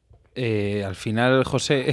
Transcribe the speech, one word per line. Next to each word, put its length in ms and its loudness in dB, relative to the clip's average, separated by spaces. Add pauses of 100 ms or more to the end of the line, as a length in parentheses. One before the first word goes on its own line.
(340)
Eh, 520 0
al 80 -6
final, 500 2
José, 480 0